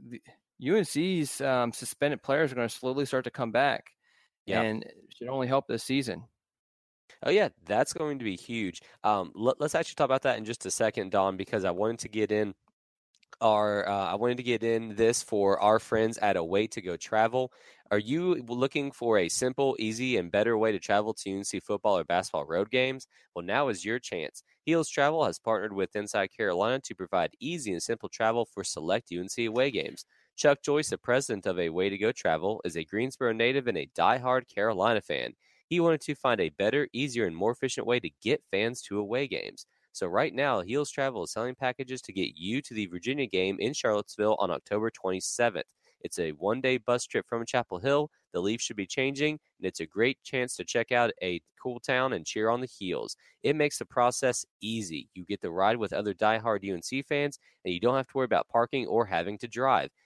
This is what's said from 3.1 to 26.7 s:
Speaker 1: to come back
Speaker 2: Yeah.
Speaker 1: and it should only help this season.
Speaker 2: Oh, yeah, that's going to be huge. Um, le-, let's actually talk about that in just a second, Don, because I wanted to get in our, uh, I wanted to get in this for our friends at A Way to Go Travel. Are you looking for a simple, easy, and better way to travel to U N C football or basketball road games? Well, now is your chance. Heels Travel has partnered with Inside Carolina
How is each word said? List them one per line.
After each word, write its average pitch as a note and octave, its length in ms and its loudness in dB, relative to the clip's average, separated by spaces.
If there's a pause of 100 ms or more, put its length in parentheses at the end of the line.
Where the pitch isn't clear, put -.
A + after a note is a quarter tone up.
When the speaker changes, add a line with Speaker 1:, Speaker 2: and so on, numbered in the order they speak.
Speaker 1:
to A#2+ 60 -6
come A#2+ 220 -4
back C3 400 2 (520)
Speaker 2:
Yeah. F#2+ 180 0
Speaker 1:
and A2 200 0
it - 140 -16 (200)
should A#2+ 120 -12
only C3 180 -2
help C3+ 200 2
this A2+ 160 -2
season. B2+ 420 -2 (960)
Speaker 2:
Oh, - 80 0
yeah, F#3+ 180 4 (160)
that's G#2+ 300 2
going D3 240 -4
to A#2+ 60 -8
be G2 120 -4
huge. G#2+ 460 -6 (200)
Um, G2+ 320 2
le-, A#2 240 2
let's D3 160 -2
actually E3 200 -2
talk D3+ 100 2
about C3 180 2
that B2+ 140 2
in A2 80 -6
just A2+ 220 -8
a F#2+ 40 -4
second, G#2+ 400 0
Don, F#2+ 280 2
because G2 260 -2
I F#2 60 2
wanted A2 300 -2
to - 80 -10
get G#2 220 0
in G#2+ 240 2 (880)
our, G#2 480 4
uh, G2 240 0
I - 40 -2
wanted A#2+ 220 0
to B2+ 40 -8
get A#2+ 200 0
in A2+ 340 0
this A2+ 260 4
for G2 380 4
our G#2+ 180 8
friends A2 400 2
at G2+ 180 2
A E2+ 80 0
Way G2 240 2
to A2 140 -10
Go F2 140 -4
Travel. A2+ 560 2 (380)
Are G#2 80 4
you D#3+ 360 0 (120)
looking C3+ 440 0
for A2+ 280 4
a F2+ 100 4
simple, C3 500 2
easy, A2+ 380 -2
and F2 160 -2
better A2 260 4
way A2 140 4
to G2 60 0
travel G#2+ 360 0
to - 160 -8
U G2 80 -2
N G2 60 -8
C G2 160 -6
football G#2 380 0
or D#2+ 60 -2
basketball E2+ 400 0
road F2 260 -2
games? C3 360 0 (280)
Well, F2 100 -8
now B2+ 240 0
is F#2+ 160 -4
your A2 140 -2
chance. - 440 -8 (220)
Heels D#3+ 240 0
Travel D3 360 2
has F2+ 140 -2
partnered G#2+ 340 -2
with F#2+ 220 -2
Inside G#2 420 -2
Carolina G#2+ 440 0